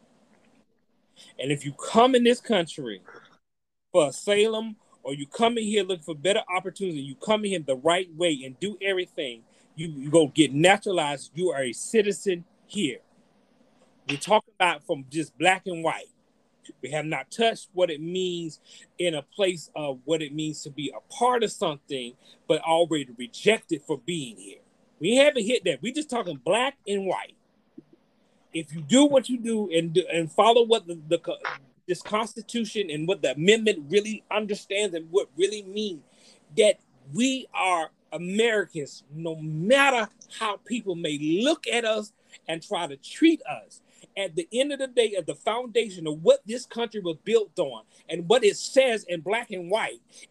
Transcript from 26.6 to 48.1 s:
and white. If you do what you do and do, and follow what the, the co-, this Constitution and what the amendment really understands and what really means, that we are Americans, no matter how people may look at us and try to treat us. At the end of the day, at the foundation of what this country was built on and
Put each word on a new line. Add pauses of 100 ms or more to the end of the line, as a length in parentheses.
and
white. (1160)
If
you
do
what
you
do
and
do,
and
follow
what
the,
the
co-, (500)
this
Constitution
and
what
the
amendment
really
understands
and
what
really
means, (540)
that (340)
we
are (220)
Americans, (100)
no
matter (300)
how
people
may
look
at
us (340)
and
try
to
treat
us. (360)
At
the
end
of
the
day,
at
the
foundation
of
what
this
country
was
built
on (240)
and